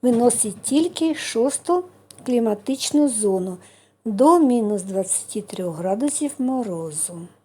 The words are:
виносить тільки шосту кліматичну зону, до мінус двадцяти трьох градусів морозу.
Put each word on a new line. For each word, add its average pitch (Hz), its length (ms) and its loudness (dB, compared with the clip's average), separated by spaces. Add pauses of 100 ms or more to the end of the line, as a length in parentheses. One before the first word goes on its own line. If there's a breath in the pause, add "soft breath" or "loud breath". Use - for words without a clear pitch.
виносить 240 600 2
тільки 320 520 0
шосту 285 680 -2 (420)
кліматичну 254 800 0
зону, 190 500 -2 (460 soft breath)
до 262 340 6
мінус 233 440 2
двадцяти 190 600 -4
трьох 180 340 -8
градусів 240 640 -2
морозу. 175 800 -4 (240)